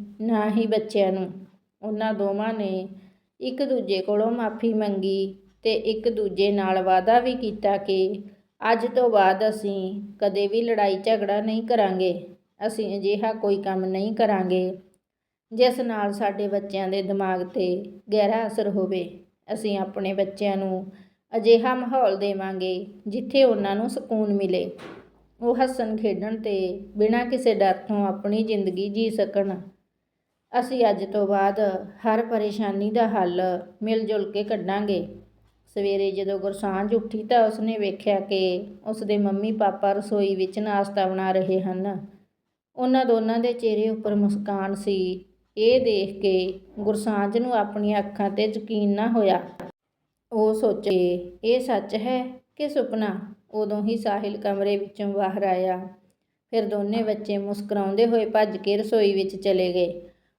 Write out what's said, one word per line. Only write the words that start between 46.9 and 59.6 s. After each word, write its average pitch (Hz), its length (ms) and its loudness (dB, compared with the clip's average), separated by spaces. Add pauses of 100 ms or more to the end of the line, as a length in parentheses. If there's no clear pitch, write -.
ਨੂੰ 247 160 0
ਆਪਣੀਆਂ 208 460 0
ਅੱਖਾਂ 202 300 -2
'ਤੇ 202 140 0
ਯਕੀਨ 214 460 0
ਨਾ 202 180 2
ਹੋਇਆ। 196 340 4 (880)
ਉਹ 220 220 2
ਸੋਚੇ, 180 800 0 (120)
"ਇਹ 240 160 4
ਸੱਚ 254 360 -2
ਹੈ 254 320 -2 (280)
ਕਿ 294 140 -4
ਸੁਪਨਾ?" 220 640 -4 (160)
ਉਦੋਂ 208 340 -2
ਹੀ 226 120 0
ਸਾਹਿਲ 208 400 -2
ਕਮਰੇ 202 400 0
ਵਿੱਚੋਂ 202 360 -6
ਬਾਹਰ 196 300 0
ਆਇਆ। 185 440 0 (640)
ਫਿਰ 220 180 0
ਦੋਨੇ 208 360 -2
ਬੱਚੇ 214 340 -2
ਮੁਸਕਰਾਉਂਦੇ 202 680 0
ਹੋਏ 226 200 2
ਭੱਜ 214 320 0
ਕੇ 202 200 0
ਰਸੋਈ 214 360 2
ਵਿੱਚ 196 220 -2
ਚਲੇ 185 380 2